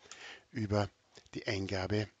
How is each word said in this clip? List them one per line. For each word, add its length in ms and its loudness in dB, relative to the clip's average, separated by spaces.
über 380 2
die 120 -6
Eingabe 640 0